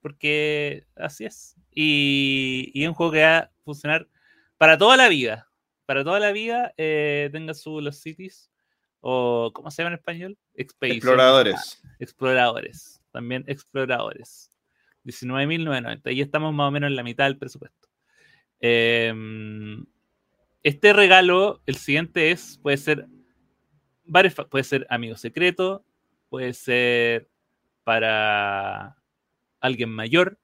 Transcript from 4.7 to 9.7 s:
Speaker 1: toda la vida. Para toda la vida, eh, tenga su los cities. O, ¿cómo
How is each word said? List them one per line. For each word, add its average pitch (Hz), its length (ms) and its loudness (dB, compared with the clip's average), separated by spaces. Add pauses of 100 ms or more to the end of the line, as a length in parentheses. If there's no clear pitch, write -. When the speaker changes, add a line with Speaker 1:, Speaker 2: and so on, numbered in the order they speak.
Speaker 1:
toda 220 200 6
la 254 120 8
vida. 120 400 -2 (380)
Para 135 160 -2
toda 175 160 -2
la 208 140 0
vida, 233 440 -4
eh, 151 540 -2
tenga 156 240 -12
su 156 260 -12
los 143 180 -10
cities. 180 520 -20 (500)
O, 120 540 -2
¿cómo - 160 -16